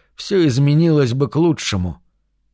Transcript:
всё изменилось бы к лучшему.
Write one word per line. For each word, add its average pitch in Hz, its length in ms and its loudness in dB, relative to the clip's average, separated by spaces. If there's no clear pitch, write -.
всё 185 300 -2
изменилось 143 680 2
бы 135 140 -2
к - 80 -8
лучшему. 104 640 -2